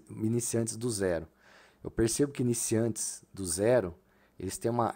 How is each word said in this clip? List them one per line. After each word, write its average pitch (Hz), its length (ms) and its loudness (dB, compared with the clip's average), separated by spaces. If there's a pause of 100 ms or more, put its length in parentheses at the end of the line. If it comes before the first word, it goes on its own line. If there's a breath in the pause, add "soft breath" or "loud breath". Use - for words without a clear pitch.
iniciantes 113 720 -2
do 117 100 -4
zero. 92 400 0 (560 loud breath)
Eu - 60 -10
percebo 139 420 2
que 135 120 -2
iniciantes 117 800 0 (100)
do 98 100 -8
zero, 95 520 2 (420 soft breath)
eles 92 220 -6
têm 117 100 -2
uma, 117 260 0